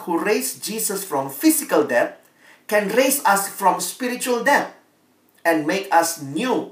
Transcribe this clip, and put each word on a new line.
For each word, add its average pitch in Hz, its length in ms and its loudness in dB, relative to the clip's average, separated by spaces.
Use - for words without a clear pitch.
who 170 80 -2
raised 226 480 -2
Jesus 196 400 -4
from 139 240 -4
physical 156 560 2
death - 320 0
can 208 160 2
raise 247 400 2
us 196 240 2
from 180 320 2
spiritual 247 560 -4
death 262 320 2
and 160 240 0
make 190 240 -2
us 160 320 2
new 165 480 -4